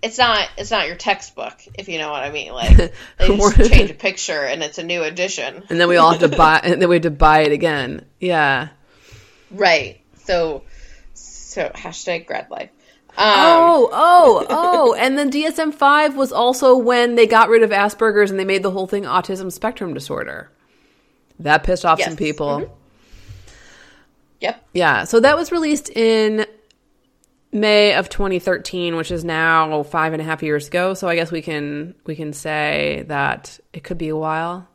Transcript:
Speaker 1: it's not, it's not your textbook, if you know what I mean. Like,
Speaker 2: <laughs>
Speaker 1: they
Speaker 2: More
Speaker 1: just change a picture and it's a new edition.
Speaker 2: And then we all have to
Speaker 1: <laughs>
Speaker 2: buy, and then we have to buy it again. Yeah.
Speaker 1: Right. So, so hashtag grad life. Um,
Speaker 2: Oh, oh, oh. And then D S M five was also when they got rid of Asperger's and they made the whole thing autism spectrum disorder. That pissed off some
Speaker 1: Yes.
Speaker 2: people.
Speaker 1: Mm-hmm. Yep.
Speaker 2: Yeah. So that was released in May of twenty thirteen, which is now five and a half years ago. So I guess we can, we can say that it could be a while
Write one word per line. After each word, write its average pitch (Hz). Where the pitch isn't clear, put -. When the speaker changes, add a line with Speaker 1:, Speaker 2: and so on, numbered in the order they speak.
Speaker 1:
it's 226
not, 226
it's 208
not 196
your 170
textbook, -
if 196
you 160
know 151
what 143
I 143
mean. 135
Like, 117
Speaker 2:
<laughs> -
Speaker 1:
they -
Speaker 2:
More 202
Speaker 1:
just 233
change 208
a -
picture 175
and 143
it's 147
a 170
new 170
edition. 160
Speaker 2:
And 170
then 175
we 175
all 165
have 165
to 170
Speaker 1:
<laughs> 139
Speaker 2:
buy, 160
and 170
then 180
we 175
have 165
to 165
buy 156
it 151
again. 147
Yeah. 151
Speaker 1:
Right. 170
So, 165
so -
hashtag 170
grad -
life. -
Um, -
Speaker 2:
Oh, 330
oh, 320
oh. 320
And 262
then 285
D 285
S 320
M 311
five 294
was 269
also 254
when 240
they 233
got 220
rid 233
of 233
Asperger's 208
and 190
they 190
made 190
the 196
whole 190
thing 202
autism 185
spectrum -
disorder. -
That 151
pissed 180
off 165
some 165
Speaker 1:
Yes. 151
Speaker 2:
people. 151
Speaker 1:
Mm-hmm. -
Yep. -
Speaker 2:
Yeah. 180
So -
that 285
was 339
released 311
in 220
May 208
of 185
twenty 190
thirteen, 175
which 165
is 170
now 160
five 160
and 156
a 156
half 160
years 151
ago. 180
So 185
I 170
guess 165
we 165
can, 151
we 156
can 151
say 147
that 143
it 160
could 175
be 160
a 156
while 160